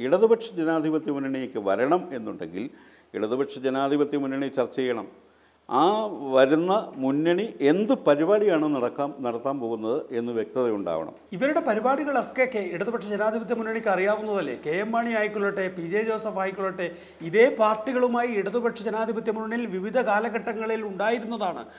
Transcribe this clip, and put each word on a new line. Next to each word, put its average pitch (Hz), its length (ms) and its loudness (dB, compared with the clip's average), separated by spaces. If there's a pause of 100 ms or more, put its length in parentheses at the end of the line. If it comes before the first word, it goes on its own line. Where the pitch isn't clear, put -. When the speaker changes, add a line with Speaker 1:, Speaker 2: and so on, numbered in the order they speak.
Speaker 1:
ഇടതുപക്ഷ 202 520 4
ജനാധിപത്യ 156 600 0
മുന്നണിക്ക് 135 460 -4
വരണം 113 540 2
എന്നുണ്ടെങ്കിൽ 98 580 -8 (440)
ഇടതുപക്ഷ 127 440 -2
ജനാധിപത്യ 139 600 0
മുന്നണി 135 300 -2
ചർച്ച 123 280 -2
ചെയ്യണം. 120 520 -4 (420)
ആ 208 360 4 (260)
വരുന്ന 156 640 4
മുന്നണി 160 640 0
എന്ത് 180 320 4
പരിപാടിയാണ് 165 800 4
നടക്കാൻ, 139 460 -2
നടത്താൻ 131 400 -2
പോകുന്നത് 117 500 -2
എന്ന് 120 220 -2
വ്യക്തത 117 380 0
ഉണ്ടാവണം. 85 420 -2 (200)
Speaker 2:
ഇവരുടെ 277 280 0
പരിപാടികളൊക്കെ 254 840 0 (100)
കെ-, 196 200 -4
ഇടതുപക്ഷ 202 320 -4
ജനാധിപത്യ 214 480 -2
മുന്നണിക്ക് 226 340 -4
അറിയാവുന്നതല്ലേ? 196 800 0
കെ 147 40 -2
എം 208 220 -2
മാണി 233 180 0
ആയിക്കൊള്ളട്ടെ, 202 580 -2
പി 185 140 -8
ജെ 185 200 0
ജോസഫ് 214 360 -2
ആയിക്കൊള്ളട്ടെ, 190 580 -4 (240)
ഇതേ 220 400 6
പാർട്ടികളുമായി 240 680 2
ഇടതുപക്ഷ 220 540 -2
ജനാധിപത്യ 220 500 -2
മുന്നണിയിൽ 220 340 -4
വിവിധ 202 340 -2
കാലഘട്ടങ്ങളിൽ 220 840 -2
ഉണ്ടായിരുന്നതാണ്. 202 800 -2 (140)